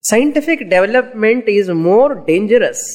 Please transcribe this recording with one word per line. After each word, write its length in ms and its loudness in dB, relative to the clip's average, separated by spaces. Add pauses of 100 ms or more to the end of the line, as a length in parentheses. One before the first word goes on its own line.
Scientific 500 0 (160)
development 680 0 (140)
is 80 0 (220)
more 220 4 (200)
dangerous. 500 0 (140)